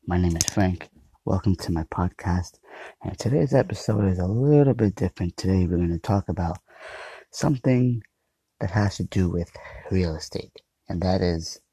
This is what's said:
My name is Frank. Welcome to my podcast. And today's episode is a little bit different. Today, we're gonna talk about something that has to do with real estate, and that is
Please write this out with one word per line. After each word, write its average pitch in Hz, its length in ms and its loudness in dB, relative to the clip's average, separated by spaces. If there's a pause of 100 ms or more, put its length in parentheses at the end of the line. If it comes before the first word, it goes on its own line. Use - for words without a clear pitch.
My 90 120 0
name 87 180 2
is 80 80 0
Frank. 92 460 -2 (340)
Welcome 95 320 0
to - 160 -6
my 80 120 -2
podcast. - 760 -4 (440)
And - 160 -10
today's 139 360 0
episode 107 500 0
is 92 140 2
a 90 80 0
little 135 480 4
bit 107 200 2
different. 90 440 -4
Today, 92 280 2
we're 85 120 2
gonna 85 200 0
talk 101 300 0
about 87 300 -2 (720)
something 123 720 2 (580)
that 104 100 -2
has 101 280 0
to 90 60 -4
do 92 260 2
with 87 200 -4 (400)
real 156 240 0
estate, - 460 -12 (260)
and 90 140 -6
that 92 220 2
is 85 400 -2 (100)